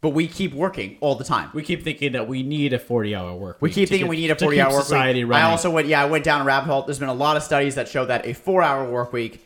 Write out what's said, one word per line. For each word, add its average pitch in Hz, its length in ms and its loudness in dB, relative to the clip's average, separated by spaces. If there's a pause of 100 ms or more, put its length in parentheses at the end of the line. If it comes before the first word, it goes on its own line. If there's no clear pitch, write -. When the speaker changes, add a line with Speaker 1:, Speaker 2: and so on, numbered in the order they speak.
Speaker 1:
but 156 100 0
we 160 180 0
keep 170 260 -4
working 135 460 -4
all 143 160 2
the 127 80 -8
time. 90 300 -2
Speaker 2:
We 151 80 -6
keep 170 200 -4
thinking 143 300 -4
that 117 160 -4
we 131 140 -4
need 143 300 -2
a 123 60 0
forty-hour 104 560 -4
work 90 260 -12
Speaker 1:
We 156 80 2
Speaker 2:
week 180 60 -2
Speaker 1:
keep 196 140 4
Speaker 2:
to - 20 -10
Speaker 1:
thinking 190 160 2
Speaker 2:
get, 170 40 -2
Speaker 1:
we 165 60 -2
need 160 140 0
a 156 40 2
Speaker 2:
to 151 40 0
keep 175 80 2
Speaker 1:
forty-hour 139 260 4
work 139 100 4
Speaker 2:
society 131 420 2
Speaker 1:
week. 117 80 -2
Speaker 2:
running. 156 140 6
Speaker 1:
I 165 40 4
also 170 200 0
went, 156 180 2
yeah, 147 140 4
I 143 40 2
went 151 180 0
down 147 160 2
a 139 40 -2
rabbit 170 220 2
hole. 139 160 0
There's 143 180 -6
been 139 80 -4
a 127 60 -2
lot 147 220 2
of 147 60 0
studies 139 320 0
that 123 140 -4
show 131 180 -2
that 123 200 -2
a 117 60 -4
four-hour 143 580 0
work 120 220 -4
week 117 340 -6